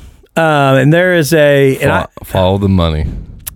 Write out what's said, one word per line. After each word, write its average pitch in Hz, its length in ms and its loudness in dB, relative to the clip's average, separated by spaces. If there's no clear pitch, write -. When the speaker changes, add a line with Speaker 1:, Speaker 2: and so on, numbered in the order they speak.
Speaker 1:
Uh, 143 440 2
and 139 120 2
there 180 220 2
is 156 180 -2
a, 143 460 2
and 143 120 -2
I 175 120 -2
Speaker 2:
Fo-, - 220 -18
follow 95 340 -2
the 98 100 0
money. 82 380 0